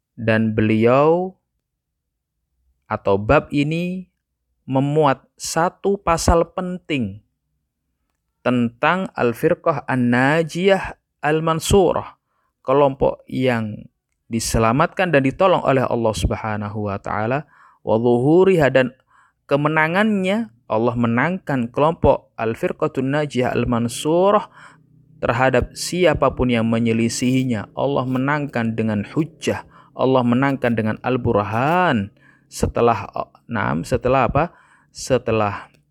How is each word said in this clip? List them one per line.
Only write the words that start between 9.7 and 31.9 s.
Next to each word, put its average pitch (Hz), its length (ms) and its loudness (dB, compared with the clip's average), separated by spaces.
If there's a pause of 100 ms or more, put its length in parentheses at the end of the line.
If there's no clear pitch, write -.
An-Najiyah 147 1080 0 (240)
Al-Mansurah, 160 960 0 (440)
kelompok 135 640 2
yang 120 640 -4 (400)
diselamatkan 117 800 0
dan 143 160 4
ditolong 160 400 2
oleh 131 200 2
Allah 113 280 0
Subhanahu 104 760 -4
wa 98 120 -6
taala, 117 480 -4 (320)
wa 107 160 0
zuhuriha, 143 720 4
dan 131 240 2 (560)
kemenangannya, 185 1040 0 (160)
Allah 117 240 0
menangkan 120 800 -2
kelompok 147 640 0
Al-Firqatun 135 800 -4
Najiyah 123 360 -2
Al-Mansurah 135 960 0 (720)
terhadap 123 520 2
siapapun 143 800 0
yang 113 160 0
menyelisihinya. 117 1040 0
Allah 135 320 -2
menangkan 131 720 -2
dengan 107 320 -2
hujjah, - 560 -4 (320)
Allah 131 240 2
menangkan 123 560 0
dengan 110 240 -4
Al-Burhan. 123 1120 0 (360)